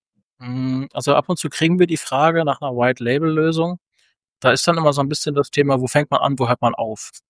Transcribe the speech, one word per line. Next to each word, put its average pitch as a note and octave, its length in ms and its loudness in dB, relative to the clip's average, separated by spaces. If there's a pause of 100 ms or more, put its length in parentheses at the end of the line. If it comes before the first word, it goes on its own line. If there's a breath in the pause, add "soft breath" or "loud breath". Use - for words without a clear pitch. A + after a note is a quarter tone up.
(380)
Mm, C3 540 -4
also C3+ 220 -2
ab - 140 0
und F3+ 100 -2
zu D#3+ 100 -6
kriegen E3 300 0
wir F3 80 4
die E3+ 100 -4
Frage D#3+ 480 0
nach C#3+ 160 -2
einer C#3 120 -6
White-Label-Lösung. D#3 1080 0 (600)
Da B2+ 120 4
ist - 160 0
dann E3+ 80 4
immer D#3 160 4
so C#3 80 0
ein C#3 80 0
bisschen D3+ 260 -4
das C#3 160 0
Thema, C#3 300 2
wo B2+ 60 -2
fängt D3 240 0
man C3+ 100 0
an, C#3 180 0
wo B2+ 100 0
hört B2 120 0
man A#2 140 0
auf? A2 380 -8 (180)